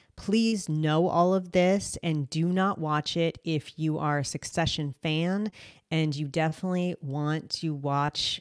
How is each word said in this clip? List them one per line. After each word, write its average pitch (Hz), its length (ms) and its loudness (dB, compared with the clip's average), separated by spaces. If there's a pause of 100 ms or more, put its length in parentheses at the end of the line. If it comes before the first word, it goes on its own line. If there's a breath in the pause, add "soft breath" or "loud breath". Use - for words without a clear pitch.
(160 loud breath)
please 226 520 0
know 156 380 2
all 180 260 4
of 180 200 0
this 185 500 2
and 151 260 0
do 165 200 0
not 190 280 2
watch 151 400 -2
it 165 280 0
if 156 340 -4
you 156 200 0
are 147 200 0
a 139 60 0
Succession - 760 -4
fan, 180 520 0 (400 loud breath)
and 156 240 2
you 147 100 -4
definitely 175 760 0
want 147 500 -2
to 160 220 -4
watch 143 680 -2